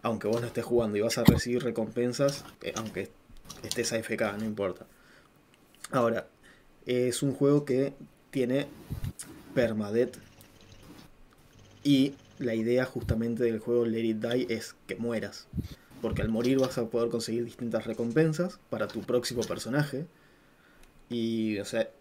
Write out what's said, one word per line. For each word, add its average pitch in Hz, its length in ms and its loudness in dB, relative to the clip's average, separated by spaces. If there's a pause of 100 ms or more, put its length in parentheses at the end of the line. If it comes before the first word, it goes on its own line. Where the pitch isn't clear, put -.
Aunque 107 240 -2
vos 117 140 2
no 120 40 -4
estés 117 180 -6
jugando 117 360 2
y - 20 2
vas 113 160 0
a 120 60 0
recibir 120 400 4
recompensas, 123 800 -2 (160)
eh, - 140 -8
aunque 107 340 -8 (540)
estés 110 300 -2
A 113 40 -2
F 110 180 -4
K, 104 220 -2
no 110 80 -6
importa. 98 400 -4 (1040)
Ahora, 117 380 2 (580)
es 123 380 0
un 135 100 0
juego 143 320 4
que 135 280 0 (360)
tiene 135 380 0 (880)
permadeath 113 600 0 (1700)
y 139 300 4 (240)
la 117 160 -4
idea 120 320 2
justamente 117 580 -2
del 113 140 2
juego 120 300 0
Let 113 160 -2
It 110 140 0
Die 120 360 -2
es - 220 -8 (100)
que - 100 -8
mueras, 110 520 -6 (540)
porque 104 200 0
al 110 80 8
morir 123 300 6
vas 131 180 4
a 117 80 2
poder 117 240 2
conseguir 117 340 0
distintas 113 420 -4
recompensas 151 760 2 (100)
para 107 180 -2
tu 110 140 -6
próximo 120 400 0
personaje 139 640 -2 (1040)
y, 113 500 0
o 101 60 -6
sea 113 240 -2 (120)